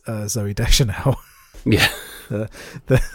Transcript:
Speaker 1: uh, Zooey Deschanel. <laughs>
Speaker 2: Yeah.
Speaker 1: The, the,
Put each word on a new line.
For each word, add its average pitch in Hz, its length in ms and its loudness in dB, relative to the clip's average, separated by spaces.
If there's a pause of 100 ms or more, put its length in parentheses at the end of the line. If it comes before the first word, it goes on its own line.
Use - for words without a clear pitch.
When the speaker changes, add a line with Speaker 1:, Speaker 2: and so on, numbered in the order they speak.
Speaker 1:
uh, 110 180 -6
Zooey 101 300 -4
Deschanel. 127 680 2
<laughs> - 80 -20 (360)
Speaker 2:
Yeah. - 260 4 (380)
Speaker 1:
The, 107 200 -4 (360)
the, 127 160 6 (140)